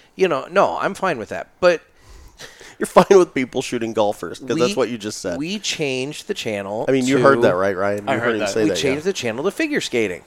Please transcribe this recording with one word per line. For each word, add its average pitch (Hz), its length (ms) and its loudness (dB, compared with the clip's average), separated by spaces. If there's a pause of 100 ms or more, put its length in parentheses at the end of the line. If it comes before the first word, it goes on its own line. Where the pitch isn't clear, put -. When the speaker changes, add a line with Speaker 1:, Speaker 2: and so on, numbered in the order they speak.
(160)
Speaker 1:
you 185 120 2
know, 139 220 -2
no, 170 300 2
I'm 170 140 -2
fine 185 240 -4
with 104 120 -8
that. - 200 -8 (100)
But 175 220 4 (560)
Speaker 2:
<laughs> - 420 -20
You're - 60 -4
fine 190 320 8
with 175 160 4
people 131 300 -4
shooting 113 300 -4
golfers 104 440 -2
'cause 123 180 -4
that's 110 40 0
Speaker 1:
we, 123 160 2
Speaker 2:
what 113 140 0
you 120 100 -6
just 104 200 -8
said. 87 200 -6
Speaker 1:
we 175 180 -4
changed 139 680 -6
the 208 80 -4
channel 104 520 -6
Speaker 2:
I 127 40 -6
mean, 131 160 0
you 135 100 2
Speaker 1:
to 131 60 2
Speaker 2:
heard 135 180 6
that, 104 140 4
right, 98 200 0
Ryan? 101 320 -2
You 135 60 0
Speaker 3:
I 127 40 -2
Speaker 2:
heard 117 60 -4
Speaker 3:
heard 120 120 0
Speaker 2:
him 104 60 -2
Speaker 3:
that. 104 80 -2
Speaker 2:
say 110 160 0
Speaker 1:
we 104 40 2
Speaker 2:
that, 92 80 -2
Speaker 1:
changed 139 280 -2
Speaker 2:
yeah. 196 60 -2
Speaker 1:
the - 20 -2
channel 120 320 -6
to 196 60 -2
figure 294 300 -2
skating 101 460 -2